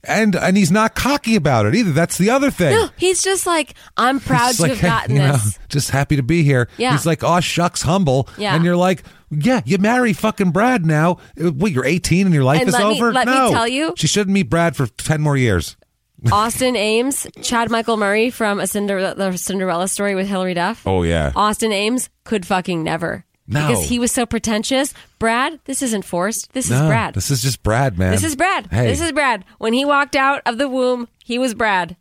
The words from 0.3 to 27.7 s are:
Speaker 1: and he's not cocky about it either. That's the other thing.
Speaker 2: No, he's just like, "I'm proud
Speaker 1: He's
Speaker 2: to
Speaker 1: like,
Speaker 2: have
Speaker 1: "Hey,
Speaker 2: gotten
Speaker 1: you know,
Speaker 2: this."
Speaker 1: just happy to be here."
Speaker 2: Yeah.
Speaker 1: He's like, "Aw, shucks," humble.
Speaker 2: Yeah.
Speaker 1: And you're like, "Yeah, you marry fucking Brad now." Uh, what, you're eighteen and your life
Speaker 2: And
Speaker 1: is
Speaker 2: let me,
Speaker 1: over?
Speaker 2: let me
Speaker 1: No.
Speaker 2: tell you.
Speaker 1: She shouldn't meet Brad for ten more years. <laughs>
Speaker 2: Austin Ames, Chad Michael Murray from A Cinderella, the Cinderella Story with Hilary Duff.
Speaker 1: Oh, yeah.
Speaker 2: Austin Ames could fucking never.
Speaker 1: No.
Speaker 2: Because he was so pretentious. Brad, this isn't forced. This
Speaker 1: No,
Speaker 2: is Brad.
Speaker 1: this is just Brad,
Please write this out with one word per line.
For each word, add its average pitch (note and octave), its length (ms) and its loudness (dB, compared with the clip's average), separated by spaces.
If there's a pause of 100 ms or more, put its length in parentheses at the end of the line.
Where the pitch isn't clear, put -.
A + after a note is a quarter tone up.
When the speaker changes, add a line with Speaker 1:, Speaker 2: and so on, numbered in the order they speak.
Speaker 1:
and F3+ 200 2
he's F#3+ 160 4
not G#3+ 240 2
cocky B3 400 0
about C3+ 300 2
it A2+ 100 2
either. G#3+ 160 2
That's E3 260 0
the F#3 120 4
other C4+ 220 2
thing. E3+ 220 2
Speaker 2:
No, G#4+ 220 2
he's F4+ 260 0
just F#4+ 240 -2
like, E4 280 -2 (240)
"I'm B3 240 0
proud B3 260 2
Speaker 1:
He's B3+ 100 0
Speaker 2:
to - 60 0
Speaker 1:
like, G#3 80 2
Speaker 2:
have A3 80 -4
Speaker 1:
"Hey, - 80 2
Speaker 2:
gotten G#3+ 300 0
Speaker 1:
you C#3+ 40 4
know, C#3 120 4
Speaker 2:
this." G#2+ 340 -2
Speaker 1:
just - 220 -4
happy C#3 260 0
to C#3 80 0
be E3 200 2
here." C3 340 2
Speaker 2:
Yeah. G#3 160 0
Speaker 1:
He's D3+ 120 0
like, D#3+ 160 0
"Aw, A2+ 200 2
shucks," - 400 -2
humble. C#3 560 2
Speaker 2:
Yeah. - 180 -2
Speaker 1:
And E3 80 2
you're F3 140 2
like, F3+ 260 0 (260)
"Yeah, D#3 360 0
you E3 120 0
marry A3+ 360 2
fucking G3+ 380 0
Brad G#3 340 2
now." D#3+ 320 2 (200)
Uh, F3 140 0
what, D#3+ 220 0
you're B2+ 100 0
eighteen F3 440 2
and F3+ 60 4
your C#3 120 4
life C#3+ 160 4
Speaker 2:
And B3 80 0
Speaker 1:
is - 60 2
Speaker 2:
let G3+ 120 2
me, A3 80 0
Speaker 1:
over? A#3 160 0
Speaker 2:
let B3+ 160 0
me B3+ 60 2
Speaker 1:
No. C4 180 4
Speaker 2:
tell A#3 160 2
you. D4 300 -2
Speaker 1:
She D#3 100 -2
shouldn't G3 260 0
meet F#3 160 0
Brad E3+ 280 0
for C3 100 -2
ten - 320 -4
more D3+ 160 0
years. G#2+ 400 0 (280)
<laughs> - 280 -4
Speaker 2:
Austin A#3 460 0
Ames, A3+ 500 -2 (140)
Chad A#3 280 -2
Michael A3+ 280 -2
Murray A3 320 0
from G#3 320 -2
A F#3 60 -4
Cinderella, G3 480 -4
the F#3 220 -4
Cinderella F#3 520 -4
Story G3+ 260 -2
with F#3+ 140 -2
Hilary F#3 240 -2
Duff. F3 340 -4
Speaker 1:
Oh, F#2 160 0
yeah. D#2+ 320 0
Speaker 2:
Austin G#3+ 380 0
Ames A3+ 360 -2 (140)
could G3+ 220 -4
fucking F3+ 380 -2
never. E3 420 -6 (260)
Speaker 1:
No. D3 160 0
Speaker 2:
Because - 220 0
he B3 80 -2
was A#3+ 140 0
so B3 160 -2
pretentious. A#3 680 -2 (240)
Brad, B3 480 -2
this C4+ 160 -6
isn't A3 240 -2
forced. F#3 480 -4
This - 160 -4
Speaker 1:
No, A#2+ 60 2
Speaker 2:
is C3+ 120 2
Brad. G#3 280 0
Speaker 1:
this G2 160 -4
is B2+ 100 0
just B2+ 220 -4
Brad, A2 340 0